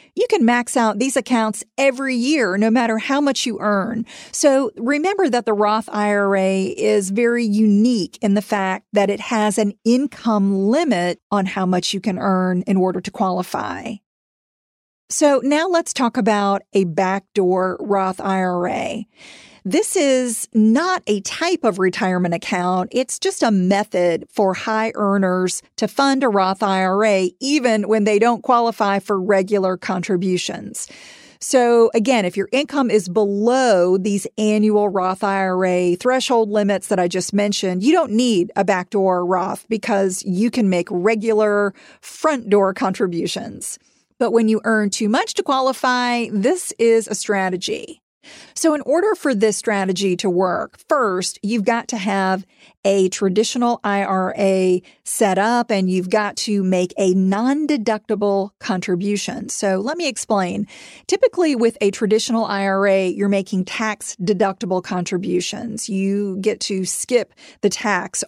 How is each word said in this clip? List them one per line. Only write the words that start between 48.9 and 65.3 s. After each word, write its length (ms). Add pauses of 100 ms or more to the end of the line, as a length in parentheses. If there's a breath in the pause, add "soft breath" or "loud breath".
for 220
this 220
strategy 600
to 120
work, 500 (100)
first, 540
you've 200
got 260
to 80
have 460 (400 soft breath)
a 260
traditional 720
I 200
R 320
A 460 (240 soft breath)
set 320
up 320
and 180
you've 220
got 280
to 260
make 340
a 160
non-deductible 1400 (100)
contribution. 880
So 280
let 200
me 100
explain. 600 (380 loud breath)
Typically 500
with 240
a 120
traditional 540
I 200
R 220
A, 200
you're 220
making 360
tax 500
deductible 680
contributions. 1040